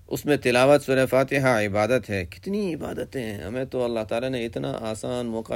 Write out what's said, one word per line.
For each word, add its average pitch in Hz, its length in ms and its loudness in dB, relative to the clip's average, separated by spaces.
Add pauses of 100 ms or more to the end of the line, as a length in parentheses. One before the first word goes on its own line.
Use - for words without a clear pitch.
اس - 180 -6
میں 143 120 4
تلاوت 135 460 6
سورہ 131 240 2
فاتحہ 131 600 2
عبادت 107 440 0
ہے۔ 98 200 -2
کتنی 196 440 -6
عبادتیں - 480 -8
ہیں، 107 200 -8
ہمیں 127 220 -6
تو 127 200 -2
اللہ 117 240 -2
تعالیٰ 120 220 -2
نے 120 160 -4
اتنا 135 340 -6
آسان 120 460 -4
موقع 113 300 -4